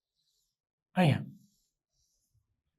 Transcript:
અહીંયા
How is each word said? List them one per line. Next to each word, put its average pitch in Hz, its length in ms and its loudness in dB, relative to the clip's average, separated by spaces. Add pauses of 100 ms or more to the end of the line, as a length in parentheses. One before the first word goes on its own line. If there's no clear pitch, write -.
(960)
અહીંયા 151 280 2 (1500)